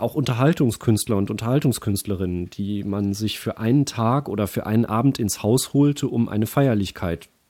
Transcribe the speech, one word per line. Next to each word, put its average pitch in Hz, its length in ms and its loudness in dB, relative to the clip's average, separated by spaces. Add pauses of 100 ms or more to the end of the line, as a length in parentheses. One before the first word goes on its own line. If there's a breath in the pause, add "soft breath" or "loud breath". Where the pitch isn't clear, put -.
auch 120 160 -2
Unterhaltungskünstler 123 1000 2
und 98 140 0
Unterhaltungskünstlerinnen, 101 1200 -2
die 101 320 -4
man 98 320 -2
sich 104 240 -4
für - 200 -6
einen 131 280 2
Tag 120 420 0
oder 101 200 -2
für - 180 -4
einen 110 200 2
Abend 127 340 2
ins 104 240 -2
Haus 120 280 2
holte, 143 360 2
um 117 200 0
eine 107 180 0
Feierlichkeit 101 800 0 (220)